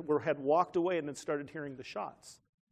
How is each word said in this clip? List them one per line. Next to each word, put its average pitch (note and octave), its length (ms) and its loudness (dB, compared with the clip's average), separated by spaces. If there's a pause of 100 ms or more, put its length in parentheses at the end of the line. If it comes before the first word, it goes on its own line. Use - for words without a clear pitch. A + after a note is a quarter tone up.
were, D3 120 4
had D3 200 0
walked D3+ 360 4
away F3 220 2
and D3 100 -2
then D3 60 -6
started C#3+ 380 -6
hearing C#3+ 240 -8
the B2+ 80 -14
shots. - 560 -10 (320)